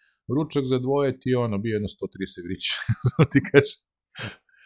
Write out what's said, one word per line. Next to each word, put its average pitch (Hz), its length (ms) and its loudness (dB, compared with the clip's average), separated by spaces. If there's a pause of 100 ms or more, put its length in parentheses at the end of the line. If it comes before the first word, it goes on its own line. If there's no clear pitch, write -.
(300)
Ručak 143 360 0
za 127 140 0
dvoje 135 400 0
ti 127 100 -4
je, 127 80 4
ono, 113 200 0
bio 110 160 -2
jedno 104 140 -2
sto - 200 -8
trideset - 300 -8
evrića, 90 360 -6 (200)
<laughs> - 120 -4
samo 131 240 4
ti 139 140 4
kažem. - 360 4 (840)